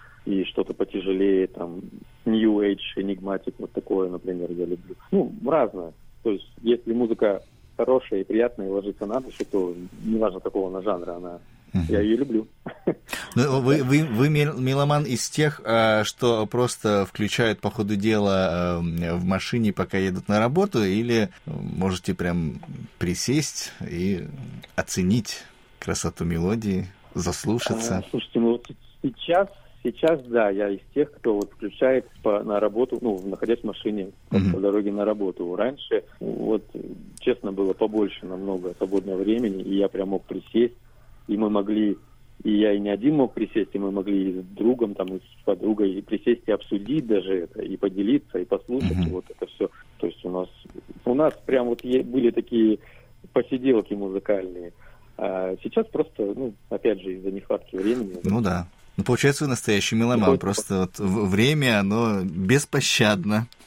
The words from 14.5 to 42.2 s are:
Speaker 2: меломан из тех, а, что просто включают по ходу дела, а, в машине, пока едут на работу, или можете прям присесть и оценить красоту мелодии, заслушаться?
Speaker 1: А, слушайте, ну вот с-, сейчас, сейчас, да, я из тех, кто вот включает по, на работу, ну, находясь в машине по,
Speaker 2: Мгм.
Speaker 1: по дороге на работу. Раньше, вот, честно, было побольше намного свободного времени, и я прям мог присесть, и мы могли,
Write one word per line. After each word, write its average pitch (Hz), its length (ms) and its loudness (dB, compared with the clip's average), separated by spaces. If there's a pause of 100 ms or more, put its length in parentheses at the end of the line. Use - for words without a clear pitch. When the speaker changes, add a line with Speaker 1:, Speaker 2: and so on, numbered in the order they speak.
Speaker 2:
меломан 143 480 2
из 127 240 -2
тех, 151 360 0
а, 110 400 4
что 113 420 2
просто 107 580 2
включают 107 560 0
по 104 100 -2
ходу 104 260 -2
дела, 101 540 4
а, 87 300 0
в 85 440 -2
машине, 98 480 0
пока 95 260 -2
едут 95 300 0
на 104 100 2
работу, 135 460 2
или 110 460 2 (160)
можете 95 680 -2
прям 87 460 -2 (380)
присесть - 720 -2 (180)
и 90 340 -2 (520)
оценить - 680 0 (360)
красоту 85 440 -4
мелодии, 95 640 0 (280)
заслушаться? 110 840 -2
Speaker 1:
А, - 120 -8
слушайте, - 280 -4
ну 117 140 4
вот 120 160 -4
с-, - 60 -16 (280)
сейчас, 170 460 0 (340)
сейчас, 160 460 0
да, 113 220 4
я 101 200 0
из 98 100 -4 (140)
тех, 147 160 0
кто 113 240 0
вот 101 160 -2
включает 127 560 0 (160)
по, 104 220 2
на 104 160 0
работу, 113 400 0
ну, 104 260 -2
находясь 110 340 -2
в - 40 -8
машине 104 460 -6 (200)
по, 101 80 2
Speaker 2:
Мгм. 92 140 2
Speaker 1:
по 90 80 -2
дороге 101 320 2
на 104 120 -2
работу. 92 520 -2
Раньше, 113 480 -2 (160)
вот, 110 420 -2 (560)
честно, 117 320 -2
было 95 220 0
побольше 107 540 0
намного 92 520 -6
свободного 95 400 -2
времени, 104 440 0
и 95 140 -2
я 98 120 4
прям 95 220 -4
мог 95 140 -2
присесть, 113 500 0 (520)
и 104 120 0
мы 107 100 2
могли, 104 480 2 (460)